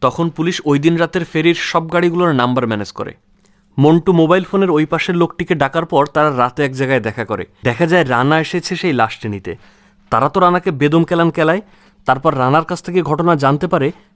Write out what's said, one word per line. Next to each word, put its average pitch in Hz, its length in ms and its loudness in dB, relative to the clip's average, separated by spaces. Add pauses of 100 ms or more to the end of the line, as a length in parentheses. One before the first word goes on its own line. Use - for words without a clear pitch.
তখন 165 300 -2
পুলিশ 165 340 -4
ওই 143 140 2
দিন 165 180 2
রাতের 165 280 -2
ফেরির 165 300 0
সব 165 380 -4
গাড়িগুলোর 175 420 0
নাম্বার 123 320 0
ম্যানেজ 104 260 -4
করে। - 220 -12 (640)
মন্টু 160 340 4
মোবাইল 175 320 4
ফোনের 196 260 0
ওই 156 160 0
পাশের 170 300 -4
লোকটিকে 170 380 -2
ডাকার 156 320 -2
পর 147 200 2
তারা 151 300 0
রাতে 123 280 0
এক 131 80 -4
জায়গায় 131 280 0
দেখা 107 240 -6
করে। 95 220 -6 (180)
দেখা 123 220 0
যায় 160 220 2
রানা 135 320 2
এসেছে 170 360 -6
সেই 170 160 -2
লাশটি 113 360 -2
নিতে। 95 280 -10 (540)
তারা 120 180 2
তো 185 120 0
রানাকে 180 300 2
বেদম 147 340 2
কেলান 170 260 0
কেলায়। 165 300 0 (440)
তারপর 135 340 0
রানার 139 260 2
কাছ 175 180 -8
থেকে 180 200 -2
ঘটনা 160 340 0
জানতে 156 300 0
পারে 160 260 -2 (240)